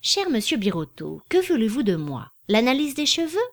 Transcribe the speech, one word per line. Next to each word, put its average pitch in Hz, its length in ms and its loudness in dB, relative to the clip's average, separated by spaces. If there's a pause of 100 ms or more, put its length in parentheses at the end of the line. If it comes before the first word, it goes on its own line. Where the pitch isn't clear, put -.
« - 0 -
Cher 381 300 0
monsieur 226 260 0
Birotteau, 160 720 -4
que 359 180 2
voulez-vous 240 360 0
de 196 140 2
moi ? 143 340 -6 (180)
L'analyse 262 460 2
des 294 120 -2
cheveux ? » 330 320 0 (140)